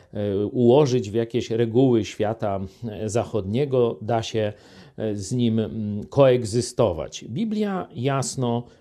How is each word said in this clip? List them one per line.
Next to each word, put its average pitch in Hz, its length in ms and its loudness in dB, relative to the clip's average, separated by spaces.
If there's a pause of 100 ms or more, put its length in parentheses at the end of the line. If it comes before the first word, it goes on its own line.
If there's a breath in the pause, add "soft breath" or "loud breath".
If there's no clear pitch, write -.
(120)
e, 104 340 -2
ułożyć 123 640 4
w 98 40 -4
jakieś 117 360 -2
reguły 117 540 2
świata, 104 560 -4 (280 loud breath)
e, 104 200 -6
zachodniego, 117 960 0
da 113 200 0
się, 107 300 -2 (440 loud breath)
e, 107 200 -4
z 104 160 -8
nim, 117 260 2
mm, 104 460 -4
koegzystować. 117 1200 2
Biblia 208 640 -4
jasno 127 720 -2 (140 soft breath)